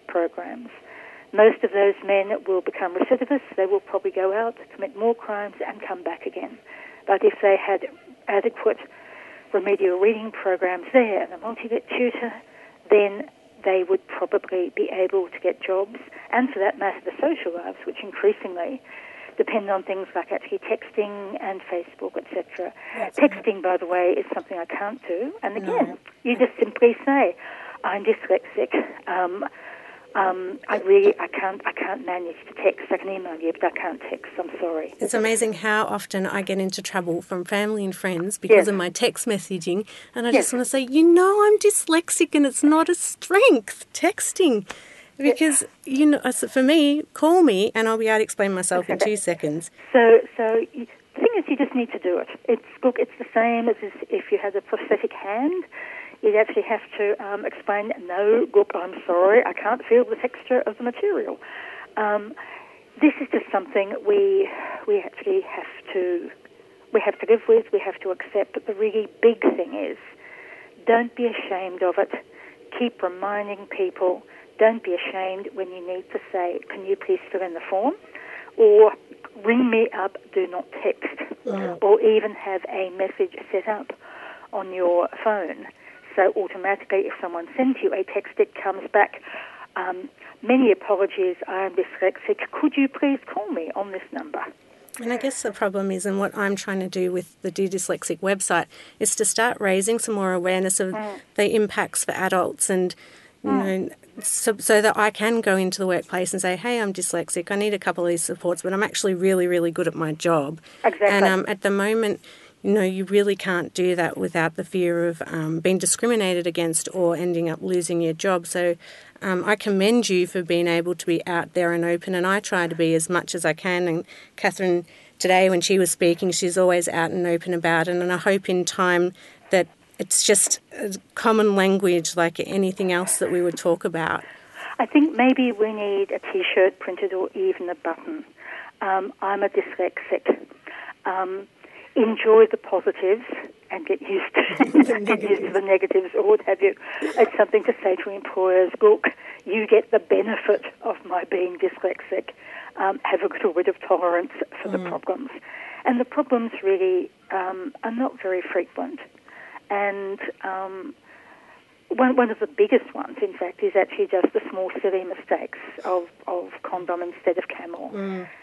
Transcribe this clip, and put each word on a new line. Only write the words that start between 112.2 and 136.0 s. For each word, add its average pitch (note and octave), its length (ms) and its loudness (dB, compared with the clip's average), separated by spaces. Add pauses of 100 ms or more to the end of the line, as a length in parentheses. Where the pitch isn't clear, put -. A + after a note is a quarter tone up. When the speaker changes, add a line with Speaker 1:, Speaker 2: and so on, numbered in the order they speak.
Speaker 2:
you G3+ 100 0
know, G#3 80 2
you F#3+ 240 -2
really G3+ 300 2
can't F3+ 400 -2
do F3+ 200 2
that E3+ 220 -2
without E3 380 -2
the F#3 80 -6
fear F3 440 0
of, E3 200 -4
um, D#3+ 320 -4
being F#3 180 2
discriminated F#3 720 0
against E3 440 -2
or E3+ 240 2
ending E3+ 320 -2
up D#3+ 140 -4
losing F3 400 -2
your D#3+ 120 0
job. F3 340 -2
So, F3 280 0 (460)
um, F#3 240 -2
I G#3 100 2
commend G#3 540 2
you F3+ 160 2
for F3+ 160 -4
being F3 260 0
able E3+ 280 0
to - 100 -10
be E3+ 220 0
out E3+ 260 -4
there F3 180 2
and E3+ 140 0
open, F3 300 -2
and F3+ 100 0
I G3 140 2
try F3+ 260 -2
to E3 80 -6
be D#3+ 220 2
as D#3+ 120 0
much - 280 -2
as E3+ 100 -4
I D#3 80 2
can. F3+ 340 -2
And E3 160 -2 (320)
Catherine F3+ 500 0 (340)
today, F#3 320 6
when F3 100 2
she F#3+ 160 2
was F3+ 140 2
speaking, F3 400 2
she's F3 260 -2
always F3+ 320 4
out E3 220 0
and F3 160 -2
open E3+ 260 -2
about E3+ 340 2
it, F3+ 40 -2
and F3+ 200 0
I F#3 60 2
hope G3 320 0
in F3+ 160 2
time F3+ 480 2 (380)
that F3+ 160 4 (320)
it's - 260 -2
just - 340 2 (140)
a G#3+ 220 -8 (200)
common G#3+ 400 4
language F#3+ 600 2
like E3+ 240 0
anything F#3+ 520 -2
else F3+ 260 0
that - 140 -2
we F3 100 2
would F3 160 0
talk E3+ 280 0
about. E3 380 -4 (540)
Speaker 1:
I A#3+ 80 0
think D4+ 300 4
maybe B3+ 360 4
we G#3+ 220 0
need G3+ 380 -2